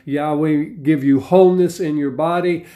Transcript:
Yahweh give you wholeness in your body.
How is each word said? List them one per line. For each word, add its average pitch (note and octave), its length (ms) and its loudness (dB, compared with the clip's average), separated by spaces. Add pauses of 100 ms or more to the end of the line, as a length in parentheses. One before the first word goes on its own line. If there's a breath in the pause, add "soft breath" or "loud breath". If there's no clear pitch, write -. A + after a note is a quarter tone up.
Yahweh D3 580 -2 (180)
give C#3+ 220 0
you C#3 160 4
wholeness F3+ 600 2
in D3+ 180 -4
your C#3+ 140 -2
body. E3+ 540 -4 (100)